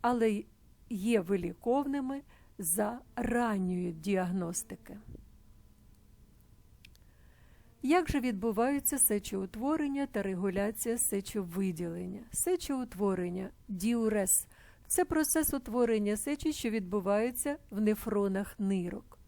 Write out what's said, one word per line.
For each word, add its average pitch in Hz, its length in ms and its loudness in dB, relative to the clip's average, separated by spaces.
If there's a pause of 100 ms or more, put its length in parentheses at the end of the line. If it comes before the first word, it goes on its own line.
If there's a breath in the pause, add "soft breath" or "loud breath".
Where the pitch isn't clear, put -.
але 233 280 4
й 208 160 0 (440)
є 214 320 2
виліковними 262 1000 0 (360 soft breath)
за 208 420 -2 (160)
ранньої 202 760 0
діагностики. 180 1040 -2 (2750 soft breath)
Як 320 280 4
же 285 100 2
відбуваються 240 800 0
сечоутворення 269 1040 0
та 208 180 -4
регуляція 196 760 -2
сечовиділення? 180 1200 -4 (100)
Сечоутворення – 196 1200 -2 (180)
діурез – 214 800 2 (400 loud breath)
це - 180 4
процес 311 480 2
утворення 220 640 2
сечі, 294 360 -2
що 240 160 -2
відбувається 214 880 0 (140)
в 208 100 -2
нефронах 202 760 0
нирок. 190 680 -2